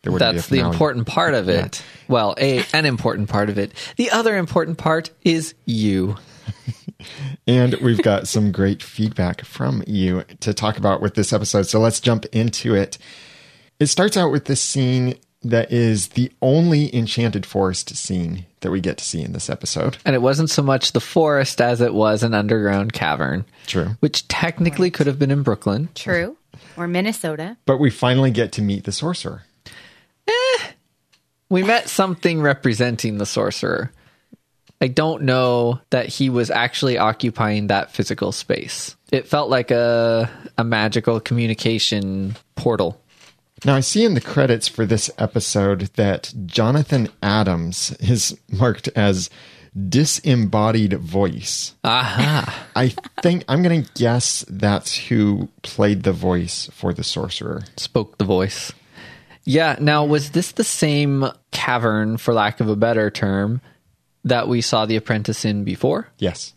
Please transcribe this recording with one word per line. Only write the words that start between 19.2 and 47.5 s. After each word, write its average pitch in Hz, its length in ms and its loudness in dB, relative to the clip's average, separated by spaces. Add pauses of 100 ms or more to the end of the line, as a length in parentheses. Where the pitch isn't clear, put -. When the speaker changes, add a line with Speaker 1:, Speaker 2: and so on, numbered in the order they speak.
Speaker 1:
in 64 120 -8
this - 160 -8
episode. - 560 -4
Speaker 2:
And 135 100 2
it 120 60 2
wasn't 139 280 2
so - 120 0
much 135 320 2
the 117 80 2
forest 147 580 2
as 120 220 2
it 117 120 2
was 107 300 2
an 113 100 0
underground 104 600 2
cavern. 76 500 -2 (240)
Speaker 1:
True. 98 320 -2
Speaker 2:
Which - 300 0
technically 170 560 0
Speaker 3:
Right. 175 80 -2
Speaker 2:
could 143 140 -2
have 139 120 -2
been 139 120 2
in 143 120 2
Brooklyn. 110 520 -2
Speaker 3:
True. 185 420 -4 (400)
Or 170 100 -6
Minnesota. 180 800 -4
Speaker 1:
But 135 140 2
we 143 100 4
finally 127 420 2
get 110 220 0
to 107 80 -4
meet 98 240 0
the 98 80 -4
sorcerer. 143 500 -6 (840)
Speaker 2:
Eh. 494 340 2 (880)
We 185 140 2
met 226 260 0
something 175 520 0
representing 123 760 0
the 104 80 -2
sorcerer. 101 680 -4 (880)
I 131 60 2
don't 156 360 0
know 123 560 2 (120)
that 123 160 0
he 135 220 0
was 120 220 0
actually 120 460 0
occupying 107 720 0
that 98 240 0
physical 98 420 -4
space. - 640 -6 (160)
It 131 160 -2
felt 147 200 0
like 127 220 2
a, 117 580 2 (280)
a 117 80 0
magical 110 560 0
communication 110 1120 -2 (200)
portal. 101 440 0 (640)
Speaker 1:
Now, 139 120 4
I 135 40 2
see 208 240 2
in 214 100 4
the 123 60 2
credits 127 480 0
for 113 180 -2
this 104 320 0
episode 98 800 0
that 101 380 0 (120)
Jonathan 120 600 0 (140)
Adams 95 720 0 (100)